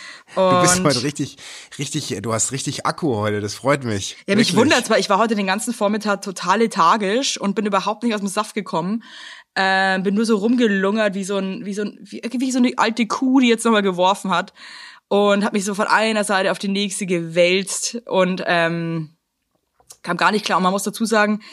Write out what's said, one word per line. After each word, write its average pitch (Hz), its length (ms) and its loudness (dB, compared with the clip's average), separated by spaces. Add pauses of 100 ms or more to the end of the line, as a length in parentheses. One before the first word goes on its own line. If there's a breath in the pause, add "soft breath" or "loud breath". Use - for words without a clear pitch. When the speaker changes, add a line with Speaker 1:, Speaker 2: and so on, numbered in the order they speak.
(360 loud breath)
Speaker 1:
Du 185 260 4
bist 180 180 4
Speaker 2:
Und 185 60 0
Speaker 1:
heute 127 180 0
richtig, 143 340 -6 (420 loud breath)
richtig, 143 420 -6
du 113 120 -2
hast 110 180 -2
richtig 135 340 -6
Akku 156 300 0
heute, 104 240 0
das 101 160 -6
freut 139 300 0
mich. 104 320 -4 (100)
Speaker 2:
Ja, 196 80 2
mich 220 140 4
Speaker 1:
Wirklich. 175 80 0
Speaker 2:
wundert's, 254 320 4
weil 208 100 4
ich 196 100 -4
war 196 100 4
heute 226 160 2
den 202 120 0
ganzen 214 260 -2
Vormittag 208 480 -2
total 185 380 -2
lethargisch 208 800 2
und 202 160 -2
bin 214 100 -2
überhaupt 202 380 -2
nicht 233 100 -2
aus 208 60 -2
dem 202 80 -6
Saft 208 260 -4
gekommen. 190 500 -4 (520 loud breath)
Ähm, 190 480 2
bin 196 120 0
nur 226 100 2
so 220 120 4
rumgelungert 208 800 2
wie 196 80 -6
so 196 140 -4
ein, 190 280 -6
wie 202 80 -8
so 208 100 -6
ein, - 200 -10
wie, - 180 -16 (180)
wie 262 120 -2
so 247 80 -2
eine 247 160 4
alte 220 320 0
Kuh, 262 320 2
die 254 80 4
jetzt 226 160 2
nochmal 220 200 4
geworfen 190 460 2
hat. 180 240 -2 (540 loud breath)
Und 202 380 4
hab 214 80 -2
mich 208 100 -2
so 208 100 -4
von 202 140 -2
einer 208 380 2
Seite 196 260 0
auf 190 80 -4
die 208 80 -6
nächste 196 380 -4
gewälzt 175 1000 0
und, 185 400 0
ähm, 165 720 -2 (880)
kam 175 140 -4
gar 175 140 4
nicht 214 140 0
klar. 190 120 0
Und 185 60 2
man 185 100 2
muss 196 100 -4
dazu 214 220 -4
sagen, 208 360 2 (120 loud breath)